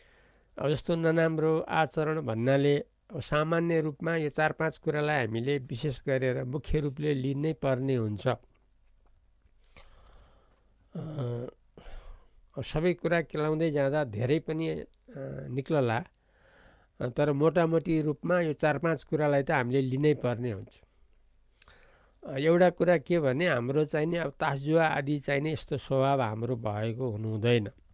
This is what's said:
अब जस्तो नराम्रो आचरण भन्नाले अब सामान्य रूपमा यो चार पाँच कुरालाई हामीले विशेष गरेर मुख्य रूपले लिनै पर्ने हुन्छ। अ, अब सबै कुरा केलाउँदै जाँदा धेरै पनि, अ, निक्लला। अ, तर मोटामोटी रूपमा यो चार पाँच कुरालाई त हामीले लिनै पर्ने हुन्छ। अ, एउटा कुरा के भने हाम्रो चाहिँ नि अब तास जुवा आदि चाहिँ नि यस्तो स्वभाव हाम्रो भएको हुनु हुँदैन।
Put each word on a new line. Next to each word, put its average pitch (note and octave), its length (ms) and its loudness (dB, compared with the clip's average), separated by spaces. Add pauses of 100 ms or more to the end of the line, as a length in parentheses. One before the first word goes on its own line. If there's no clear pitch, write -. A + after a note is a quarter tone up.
(580)
अब C#3+ 120 -2
जस्तो D#3 240 -2
नराम्रो D#3+ 680 2
आचरण D#3 600 -2
भन्नाले C#3 580 2
अब - 420 -10
सामान्य E3 600 0
रूपमा D#3+ 360 -2
यो D3+ 140 -2
चार D#3 220 2
पाँच D#3+ 260 -2
कुरालाई D3 480 0
हामीले A#2+ 320 -2
विशेष C3 480 -6
गरेर C3 380 0
मुख्य D3 360 -2
रूपले D3 340 -2
लिनै C#3 380 -2
पर्ने C3+ 440 0
हुन्छ। A2 320 -2
अ, A#2+ 100 0 (4000)
अब C3+ 60 -8
सबै E3 320 -2
कुरा E3+ 280 0
केलाउँदै D#3 480 -2
जाँदा C#3+ 340 0
धेरै A#2+ 340 0
पनि, D#3+ 300 -4
अ, D#3 180 -6 (640)
निक्लला। C3 560 0 (960)
अ, B2+ 80 -2
तर D3 240 2
मोटामोटी D#3+ 680 2
रूपमा E3 380 0
यो D#3+ 120 0
चार C#3+ 260 0
पाँच D#3+ 260 -2
कुरालाई C#3+ 380 2
त C3 80 -4
हामीले C3 300 2
लिनै C3+ 340 2
पर्ने A#2+ 380 -2
हुन्छ। - 280 -12 (1500)
अ, C3+ 120 -6
एउटा E3+ 320 6
कुरा F3 280 4
के E3+ 220 2
भने C#3+ 280 2
हाम्रो C3+ 360 2
चाहिँ D3+ 220 0
नि E3+ 100 -2
अब D#3+ 140 -4
तास C#3 280 -2
जुवा D#3 280 4
आदि D3 340 0
चाहिँ C#3 200 0
नि D#3 120 -2
यस्तो - 240 -6
स्वभाव C3+ 440 2
हाम्रो A2+ 360 -2
भएको A2+ 540 -4
हुनु G#2+ 180 -6
हुँदैन। A2 380 2 (280)